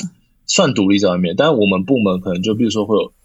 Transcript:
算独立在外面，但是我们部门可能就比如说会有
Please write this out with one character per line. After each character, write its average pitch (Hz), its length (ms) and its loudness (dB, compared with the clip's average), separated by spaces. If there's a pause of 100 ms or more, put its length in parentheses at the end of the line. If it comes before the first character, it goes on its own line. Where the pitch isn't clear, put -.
(440)
算 156 300 0
独 101 160 2
立 101 80 4
在 98 100 2
外 90 80 0
面， 90 180 -2
但 139 140 2
是 160 60 2
我 107 100 2
们 95 200 0
部 131 140 0
门 95 220 0
可 95 140 -6
能 90 80 -4
就 110 120 -2
比 117 80 -2
如 117 60 2
说 104 160 -2
会 107 120 -2
有 98 180 -4 (100)